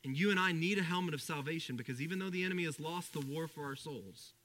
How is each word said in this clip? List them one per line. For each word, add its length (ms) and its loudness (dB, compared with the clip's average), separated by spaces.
And 140 -2
you 140 6
and 80 6
I 140 6
need 260 4
a 40 2
helmet 300 0
of 80 -4
salvation, 540 -2
because 260 -4
even 160 -2
though 140 -2
the 140 2
enemy 180 2
has 160 0
lost 340 -4
the 60 0
war 280 -2
for 180 -8
our 100 -4
souls, 580 -10